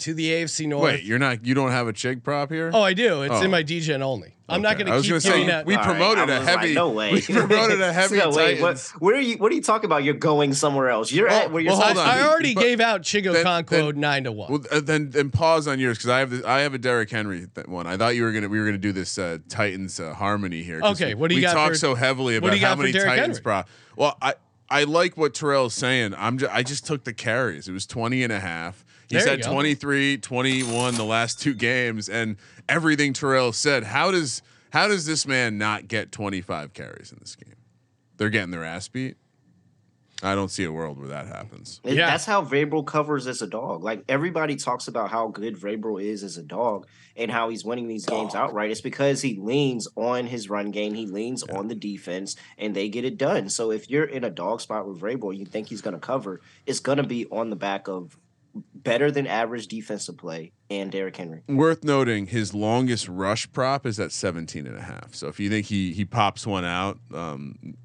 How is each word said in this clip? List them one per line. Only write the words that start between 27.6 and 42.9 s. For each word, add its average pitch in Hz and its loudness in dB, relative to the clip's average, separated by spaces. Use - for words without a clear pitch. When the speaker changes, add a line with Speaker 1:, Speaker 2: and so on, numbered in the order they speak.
Speaker 2:
It 92 -8
was 95 -6
twenty 127 -2
and 117 0
a 98 -4
half. 87 -8
He - -2
Speaker 1:
There 180 4
you 233 4
Speaker 2:
said 135 2
Speaker 1:
go. 127 -2
Speaker 2:
twenty-three, 139 0
twenty-one 127 0
the 113 -2
last 113 0
two 143 0
games, 117 -2
and 107 -2
everything 147 2
Terrell 131 2
said. 135 2
How 139 0
does, 160 -2
how 180 4
does 190 0
this 151 -2
man 123 0
not 107 -2
get 110 -4
twenty-five 92 -6
carries - -16
in - -20
this - -18
game? - -20
They're 107 0
getting 101 0
their 82 -6
ass 87 -10
beat. 131 -8
I 98 0
don't 98 -2
see 101 -6
a 82 -4
world 78 -8
where 69 -12
that 71 -10
happens. - -16
Speaker 3:
It, 139 -2
Speaker 1:
Yeah. 170 4
Speaker 3:
that's 165 0
how 202 2
Vrabel 143 0
covers 147 -2